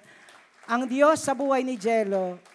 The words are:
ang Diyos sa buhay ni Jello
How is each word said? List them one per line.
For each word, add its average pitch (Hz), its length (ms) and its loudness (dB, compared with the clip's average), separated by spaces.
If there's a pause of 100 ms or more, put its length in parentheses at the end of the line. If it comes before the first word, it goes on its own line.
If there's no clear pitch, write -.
(680)
ang 240 160 -2
Diyos 285 400 2
sa 277 80 -2
buhay 269 320 0
ni 254 160 -6
Jello 196 560 0 (200)